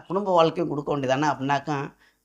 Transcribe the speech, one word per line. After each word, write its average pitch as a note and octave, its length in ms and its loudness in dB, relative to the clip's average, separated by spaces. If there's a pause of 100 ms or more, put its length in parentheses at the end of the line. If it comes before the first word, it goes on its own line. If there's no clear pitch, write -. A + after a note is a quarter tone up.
குடும்ப G3 300 -4
வாழ்க்கையும் E3 380 4
கொடுக்க C#3+ 200 -4
வேண்டியதானே?" C3+ 380 0
அப்படின்னாக்கா, C#3 480 -2 (480)